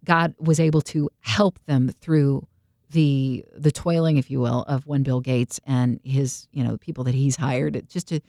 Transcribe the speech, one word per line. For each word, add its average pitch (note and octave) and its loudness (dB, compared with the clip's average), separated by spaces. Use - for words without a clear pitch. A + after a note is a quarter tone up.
God E3+ 2
was D#3+ 2
able D#3 4
to D3 -2
help - 0
them C3+ 2
through C#3+ 0
the, C#3 0
the D3 0
toiling, E3 2
if C3 0
you C3+ -2
will, B2 0
of C3+ -4
one C#3+ -2
Bill B2+ 0
Gates B2 -2
and B2 0
his, C3+ -4
you C3+ -4
know, A2+ -2
the A2 -6
people B2+ -10
that B2+ 0
he's C3 0
hired C#3 -4
just - -10
to, D#3 -4